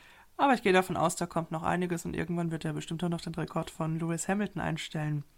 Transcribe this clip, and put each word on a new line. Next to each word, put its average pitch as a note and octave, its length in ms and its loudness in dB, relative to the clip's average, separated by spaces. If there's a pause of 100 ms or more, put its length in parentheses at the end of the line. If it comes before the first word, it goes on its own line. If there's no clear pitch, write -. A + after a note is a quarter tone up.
(360)
Aber C#4 180 6
ich - 80 2
gehe G3 100 6
davon F#3 240 4
aus, E3 180 2
da E3+ 120 -4
kommt E3 240 -4
noch D#3+ 120 -4
einiges F3 440 0
und - 100 -6
irgendwann E3+ 340 -2
wird D#3+ 140 -4
er D#3 80 -2
bestimmt D#3 320 -4
auch F3 40 2
noch E3+ 120 -2
den E3 140 -8
Rekord E3 360 -4
von D#3+ 300 -2
Lewis E3 260 -2
Hamilton G3 360 -2
einstellen. D3+ 600 -4 (140)